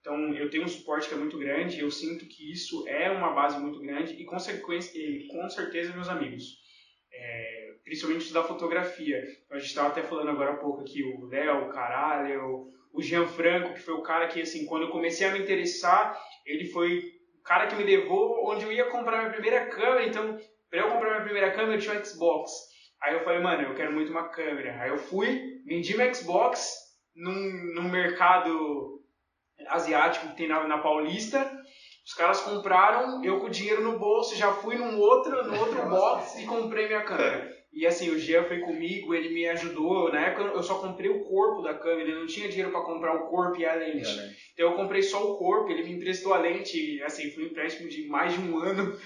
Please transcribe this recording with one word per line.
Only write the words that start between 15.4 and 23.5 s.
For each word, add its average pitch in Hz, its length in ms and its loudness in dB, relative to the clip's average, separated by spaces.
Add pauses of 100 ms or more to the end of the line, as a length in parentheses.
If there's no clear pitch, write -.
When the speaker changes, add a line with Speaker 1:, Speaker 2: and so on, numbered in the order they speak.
Speaker 1:
interessar, 185 760 2 (280)
ele 156 200 -6
foi 175 360 0 (380)
o - 20 -20
cara 190 240 4
que 214 100 -2
me 208 80 0
levou 196 680 4
onde 208 140 -2
eu 214 80 -4
ia 247 140 2
comprar 233 320 0
minha 226 140 0
primeira 220 340 2
câmera. 240 400 2
Então, 214 320 -2 (320)
pra 170 100 0
eu 214 100 4
comprar 226 200 2
minha 214 140 0
primeira 202 260 2
câmera, 220 240 2
eu 208 60 2
tinha 208 200 -2
um 202 40 -6
Xbox. 165 460 2 (520)
Aí 151 120 2
eu 165 100 0
falei, 175 160 2
"Mano, 170 220 2